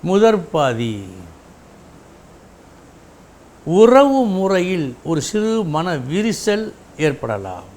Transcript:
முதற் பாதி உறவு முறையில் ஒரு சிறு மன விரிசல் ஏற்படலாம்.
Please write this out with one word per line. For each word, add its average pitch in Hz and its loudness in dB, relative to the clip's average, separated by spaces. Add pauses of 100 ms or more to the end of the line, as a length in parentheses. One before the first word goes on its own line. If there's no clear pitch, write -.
முதற் 196 2
பாதி 117 -2 (2750)
உறவு 254 6 (160)
முறையில் 185 -2 (140)
ஒரு 156 -2
சிறு 214 -2 (180)
மன 165 -2 (160)
விரிசல் 214 -2 (380)
ஏற்படலாம். 98 -6